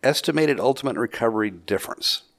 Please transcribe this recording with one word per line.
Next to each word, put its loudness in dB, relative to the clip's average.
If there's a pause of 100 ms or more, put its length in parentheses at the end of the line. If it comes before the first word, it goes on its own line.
estimated 2
ultimate 0
recovery 0
difference. -4 (160)